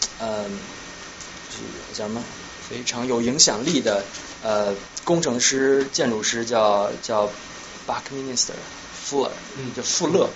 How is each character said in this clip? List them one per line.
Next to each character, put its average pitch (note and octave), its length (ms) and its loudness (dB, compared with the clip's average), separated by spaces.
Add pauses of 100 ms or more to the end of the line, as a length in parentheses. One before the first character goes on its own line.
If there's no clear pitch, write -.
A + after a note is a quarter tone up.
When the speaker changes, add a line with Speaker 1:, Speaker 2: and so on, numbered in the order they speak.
(200)
Speaker 1:
呃， G#2+ 260 -2 (1500)
叫 A2 120 -4
什 G#2+ 60 -2
么？ A#2 120 -4 (460)
非 A#2+ 140 -6
常 A#2+ 240 -2
有 A#2+ 140 4
影 B2 180 2
响 A#2+ 260 4
力 D#3 140 4
的， G#2 240 2 (400)
呃， G#2 320 2 (280)
工 E3+ 180 4
程 B2 180 2
师、 C3+ 520 6
建 C#3+ 180 2
筑 A2 120 0
师 A#2 240 0
叫， G#2+ 460 4 (100)
叫 G#2 280 2 (580)
Buckminster C3 680 -2 (520)
Fuller， C#3 200 2 (280)
Speaker 2:
嗯。 B2+ 180 -6
Speaker 1:
就 B2+ 80 -6
富 - 240 2
勒， D#3+ 280 6